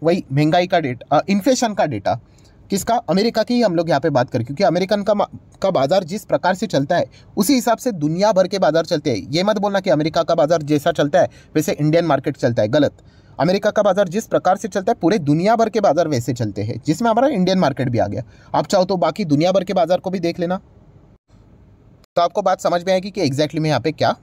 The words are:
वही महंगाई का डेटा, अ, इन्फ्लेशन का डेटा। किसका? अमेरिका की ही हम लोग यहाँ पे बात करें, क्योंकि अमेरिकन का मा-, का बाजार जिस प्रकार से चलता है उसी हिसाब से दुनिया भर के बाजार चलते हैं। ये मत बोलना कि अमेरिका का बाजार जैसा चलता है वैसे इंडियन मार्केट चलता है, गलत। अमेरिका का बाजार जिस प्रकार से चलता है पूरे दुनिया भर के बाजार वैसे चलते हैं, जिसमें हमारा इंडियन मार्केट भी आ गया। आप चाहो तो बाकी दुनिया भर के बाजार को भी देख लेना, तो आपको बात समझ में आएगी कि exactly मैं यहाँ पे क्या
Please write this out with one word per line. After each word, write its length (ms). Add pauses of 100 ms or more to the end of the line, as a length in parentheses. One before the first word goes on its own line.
वही 200 (100)
महंगाई 340
का 140
डेटा, 360
अ, 120
इन्फ्लेशन 460
का 120
डेटा। 280 (560)
किसका? 240 (160)
अमेरिका 320
की 120
ही 80
हम 120
लोग 140
यहाँ 120
पे 100
बात 200
करें, 160
क्योंकि 180
अमेरिकन 380
का 120
मा-, 140 (340)
का 80
बाजार 340
जिस 200
प्रकार 300
से 120
चलता 300
है 80 (320)
उसी 180
हिसाब 240
से 160
दुनिया 380
भर 160
के 100
बाजार 260
चलते 260
हैं। 200
ये 120
मत 160
बोलना 220
कि 100
अमेरिका 320
का 120
बाजार 280
जैसा 300
चलता 280
है 80 (260)
वैसे 180
इंडियन 320
मार्केट 320
चलता 260
है, 60
गलत। 280 (420)
अमेरिका 320
का 120
बाजार 260
जिस 180
प्रकार 300
से 120
चलता 240
है 80
पूरे 200
दुनिया 360
भर 120
के 120
बाजार 280
वैसे 240
चलते 300
हैं, 240
जिसमें 240
हमारा 180
इंडियन 300
मार्केट 300
भी 100
आ 80
गया। 160 (320)
आप 120
चाहो 180
तो 120
बाकी 300
दुनिया 260
भर 120
के 100
बाजार 260
को 100
भी 100
देख 200
लेना, 200 (1600)
तो 60
आपको 200
बात 180
समझ 240
में 80
आएगी 180
कि 180
exactly 300
मैं 100
यहाँ 120
पे 120
क्या 300